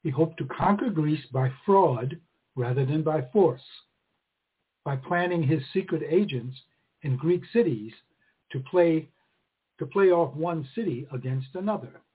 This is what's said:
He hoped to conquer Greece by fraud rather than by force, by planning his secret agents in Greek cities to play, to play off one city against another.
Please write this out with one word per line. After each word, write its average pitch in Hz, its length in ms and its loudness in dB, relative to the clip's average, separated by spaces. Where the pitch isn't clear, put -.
He 156 80 -2
hoped 156 280 -2
to 143 80 -6
conquer 208 440 0
Greece 151 420 -2
by 131 180 0
fraud 156 500 4
rather 127 320 -2
than 151 160 -2
by 156 200 -2
force, 170 300 2
by 139 120 -4
planning 175 460 -2
his 143 200 2
secret 175 360 -2
agents 135 480 0
in 131 140 -2
Greek 170 260 0
cities 117 400 0
to 135 80 -6
play, 165 480 2
to - 80 -6
play 196 240 4
off 170 240 2
one 160 400 -4
city 147 380 -6
against 131 420 -6
another. 185 460 -6